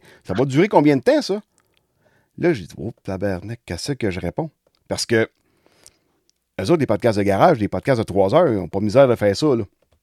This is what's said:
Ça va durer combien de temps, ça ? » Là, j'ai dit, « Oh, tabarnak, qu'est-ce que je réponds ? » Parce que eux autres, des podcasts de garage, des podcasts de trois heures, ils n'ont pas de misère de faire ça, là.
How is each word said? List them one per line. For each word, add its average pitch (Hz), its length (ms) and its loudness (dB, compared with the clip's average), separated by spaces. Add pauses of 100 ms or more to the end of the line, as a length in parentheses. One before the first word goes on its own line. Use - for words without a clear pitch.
(240)
Ça - 120 -8
va 127 100 0
durer 147 220 2
combien 147 280 4
de 135 60 -2
temps, 285 200 2
ça ? » 202 200 -6 (960)
Là, 175 160 0
j'ai 101 120 -8
dit, « - 120 -20
Oh, 104 140 -10 (120)
tabarnak, 98 600 -6
qu'est-ce 92 280 -8
que 107 180 -4
je 90 80 -8
réponds ? » 87 320 -6 (360)
Parce - 200 -6
que 113 200 2 (1300)
eux - 40 -4
autres, 165 120 2
des 139 80 0
podcasts 107 320 0
de 104 60 0
garage, 120 340 2
des 104 100 -2
podcasts 113 320 -2
de 107 40 -2
trois 95 320 0
heures, 175 140 4
ils 110 80 0
n'ont 92 100 -4
pas 98 120 -8
de 104 60 -2
misère 123 220 6
de 117 80 2
faire 101 200 0
ça, 147 200 0
là. 113 80 -4 (400)